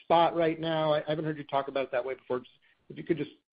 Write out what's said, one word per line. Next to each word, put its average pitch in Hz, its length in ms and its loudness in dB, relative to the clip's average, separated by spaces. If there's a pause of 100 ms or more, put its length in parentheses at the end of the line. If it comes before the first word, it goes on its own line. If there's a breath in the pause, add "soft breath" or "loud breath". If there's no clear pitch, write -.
spot 165 340 4
right 160 240 2
now. 156 320 0
I, 151 60 2
I 151 100 -4
haven't 156 160 -2
heard 151 140 -4
you 147 60 -12
talk 139 240 -2
about 135 160 -2
it - 80 -8
that 123 120 0
way 131 80 -4
before. 127 280 -4
Just, 127 100 -14 (400)
if 139 80 -14
you - 40 -10
could 170 140 0
just 143 140 -6 (220)